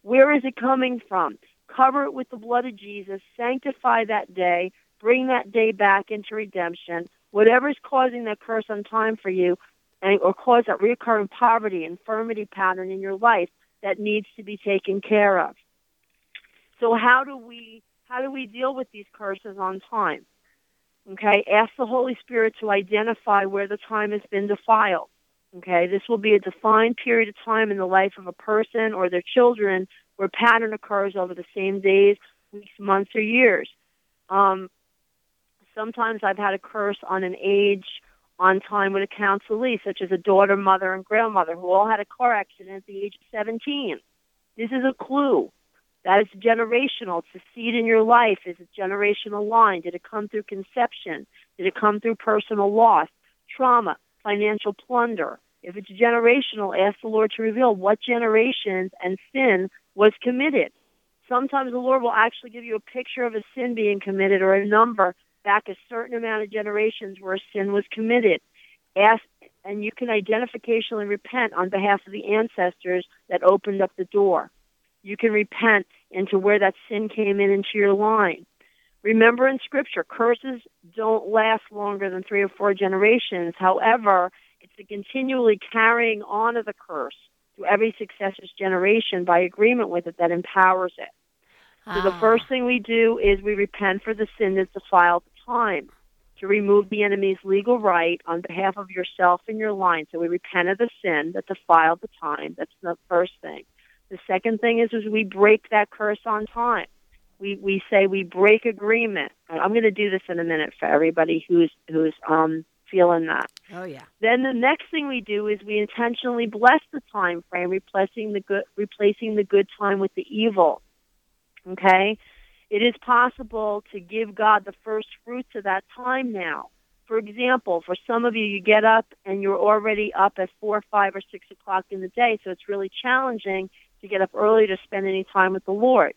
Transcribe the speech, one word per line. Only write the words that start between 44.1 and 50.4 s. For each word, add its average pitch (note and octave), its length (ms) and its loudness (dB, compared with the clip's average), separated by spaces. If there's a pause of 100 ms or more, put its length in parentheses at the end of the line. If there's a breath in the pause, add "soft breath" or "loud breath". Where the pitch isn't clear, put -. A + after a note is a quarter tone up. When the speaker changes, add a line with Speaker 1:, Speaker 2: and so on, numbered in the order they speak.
Speaker 1:
This A3+ 200 -6
is B3 60 -2
a C4 80 2
clue. C4+ 580 0 (540)
That G3 160 4
is G#3 80 -2 (100)
generational. A3+ 840 -2
It's - 200 -20
a - 120 -20
seed A#3 200 -6
in A3+ 120 0
your A3 160 4
life. A3+ 420 4
Is F3+ 160 -12
a F3+ 200 -20
generational G#3 680 -4
line. A3 320 4
Did E3+ 140 -10
it F3 80 -12
come G#3 260 -10
through G#3+ 140 -6